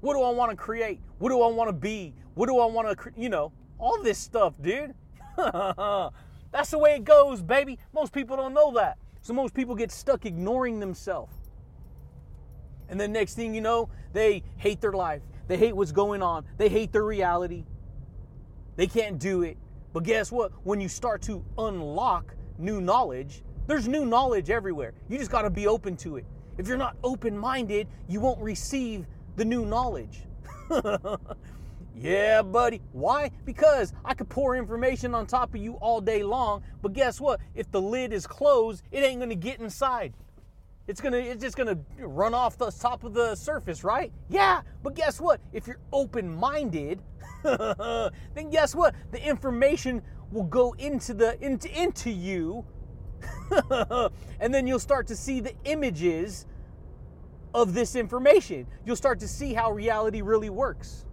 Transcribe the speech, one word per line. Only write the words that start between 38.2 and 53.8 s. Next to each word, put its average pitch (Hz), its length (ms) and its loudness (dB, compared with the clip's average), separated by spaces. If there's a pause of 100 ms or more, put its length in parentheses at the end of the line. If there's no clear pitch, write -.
closed, 233 640 4
it 277 80 -4
ain't 262 200 2
gonna 233 160 -4
get 220 240 -6
inside. 226 540 -2 (720)
It's 202 140 -6
gonna, 254 160 0
it's 247 240 -4
just 262 160 -6
gonna 220 200 0 (220)
run 202 340 0
off 240 240 0
the 220 140 -2
top 240 320 -2
of 226 100 -10
the 226 220 2
surface, 185 480 -6
right? 240 300 -2 (160)
Yeah, 381 320 4 (200)
but 277 140 -6
guess 302 240 0
what? 294 220 4 (100)
If 220 160 -8
you're - 140 -12 (100)
open-minded, 196 1120 -2 (200)
<laughs> - 220 -16
then 226 1080 -2
guess 302 240 4
what? 349 220 4 (160)
The 247 100 -8
information 262 800 2 (300)
will 196 140 -2
go 247 320 4
into 269 360 -4
the, 220 320 2
into, 269 320 -2
into 330 340 -2
you, 185 540 -4 (840)
<laughs> 370 180 4 (720)